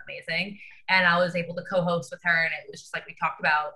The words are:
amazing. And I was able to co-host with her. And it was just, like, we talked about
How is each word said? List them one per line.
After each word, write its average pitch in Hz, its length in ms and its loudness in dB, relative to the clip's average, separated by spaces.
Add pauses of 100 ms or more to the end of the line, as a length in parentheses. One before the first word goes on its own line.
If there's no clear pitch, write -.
amazing. 175 520 -6 (300)
And 185 180 6
I 175 120 6
was 175 160 2
able 170 220 -4
to 175 140 -6
co-host 175 420 0
with 180 100 -12
her. 170 220 2
And 160 100 -2
it - 160 -12
was - 100 -14
just, - 140 -12
like, - 120 -8
we 160 140 -18
talked 160 200 -2
about 151 360 2